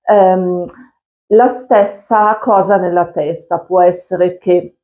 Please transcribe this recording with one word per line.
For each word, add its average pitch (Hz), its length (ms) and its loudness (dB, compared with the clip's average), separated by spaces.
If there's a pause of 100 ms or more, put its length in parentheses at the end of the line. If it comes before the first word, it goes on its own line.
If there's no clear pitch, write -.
ehm, 185 640 0 (600)
la 233 200 4
stessa 214 920 -2
cosa 196 380 0
nella 175 300 -2
testa. 165 520 -8
Può 180 220 -2
essere 180 560 -2
che 180 460 -4